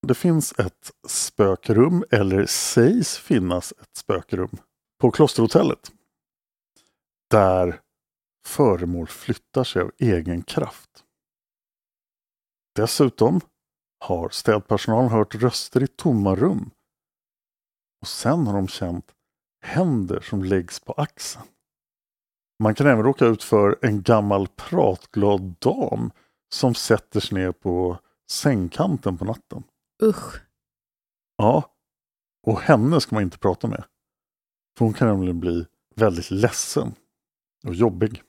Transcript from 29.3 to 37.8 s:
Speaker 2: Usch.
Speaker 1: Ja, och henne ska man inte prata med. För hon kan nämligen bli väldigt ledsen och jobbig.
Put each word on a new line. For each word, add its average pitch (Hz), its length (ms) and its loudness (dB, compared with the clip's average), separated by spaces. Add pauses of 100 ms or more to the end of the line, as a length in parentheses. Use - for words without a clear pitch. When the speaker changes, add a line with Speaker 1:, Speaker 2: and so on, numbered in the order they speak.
Speaker 2:
Usch. - 380 -2 (960)
Speaker 1:
Ja, 131 380 2 (720)
och 110 140 -2
henne 139 400 4
ska - 140 -4
man 107 80 0
inte 90 140 -6
prata - 300 -2
med. - 160 -8 (920)
För 120 80 2
hon 110 80 0
kan 120 140 0
nämligen 92 320 0
bli 85 260 -2 (300)
väldigt 95 360 0
ledsen 113 640 -2 (720)
och 90 80 -6
jobbig. 107 540 0